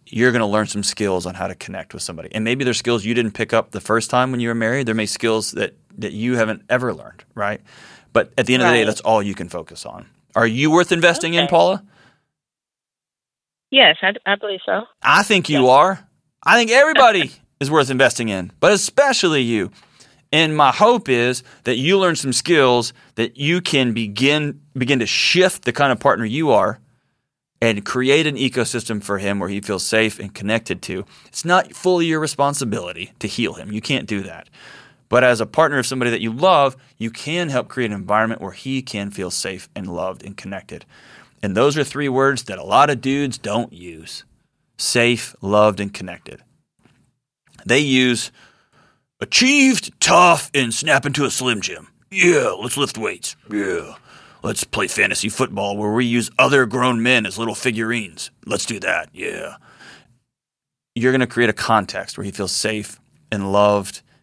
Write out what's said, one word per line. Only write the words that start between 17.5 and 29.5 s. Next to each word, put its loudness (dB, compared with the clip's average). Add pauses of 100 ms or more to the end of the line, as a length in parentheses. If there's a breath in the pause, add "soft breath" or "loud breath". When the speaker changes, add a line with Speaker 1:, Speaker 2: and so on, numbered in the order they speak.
Speaker 1:
is -2
worth 4
investing 2
in, -4
but 6
especially 2
you. -2 (640 soft breath)
And 2
my 6
hope 4
is 0 (220 soft breath)
that 0
you 2
learn 2
some -4
skills 4 (240 soft breath)
that -4
you 0
can 0
begin, -2 (160)
begin 0
to -2
shift 0
the -2
kind 2
of -4
partner 2
you -2
are 2 (800)
and 0
create 0
an -4
ecosystem -4
for -4
him -2
where -4